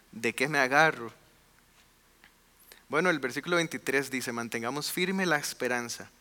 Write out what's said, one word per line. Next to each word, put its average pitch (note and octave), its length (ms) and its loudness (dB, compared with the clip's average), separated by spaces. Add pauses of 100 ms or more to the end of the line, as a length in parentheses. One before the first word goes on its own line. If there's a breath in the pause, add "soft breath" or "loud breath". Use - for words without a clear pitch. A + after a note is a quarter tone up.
(120)
"¿De A#2 220 -2
qué C3 140 2
me D3+ 100 0
agarro?". C3 540 4 (1800 loud breath)
Bueno, E3 220 2
el D#3+ 80 2
versículo C3+ 380 -2
veintitrés C3+ 540 0
dice, B2 220 -4
"Mantengamos A#2 600 -4
firme F#3 340 0
la D#3+ 100 4
esperanza A#2+ 720 -4 (120)